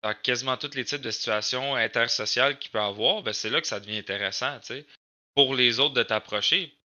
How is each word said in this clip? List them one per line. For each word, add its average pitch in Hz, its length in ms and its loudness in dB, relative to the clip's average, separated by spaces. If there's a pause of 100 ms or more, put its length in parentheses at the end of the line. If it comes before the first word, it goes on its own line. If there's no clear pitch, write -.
dans 107 120 0
quasiment 127 420 -2
tous 139 180 -8
les 127 100 -4
types 147 160 -4
de 120 100 -6
situations 127 640 -2
intersociales 120 840 2
qu'il - 120 -12
peut 110 100 0
avoir, 107 420 0
ben, 110 100 -2
c'est 110 180 -4
là 147 100 0
que - 60 -8
ça 104 140 -4
devient 107 180 -8
intéressant, 101 640 -4
t'sais, 139 260 -10 (480)
pour 135 200 4
les 123 260 4
autres 143 140 2
de 123 80 4
t'approcher. 113 840 0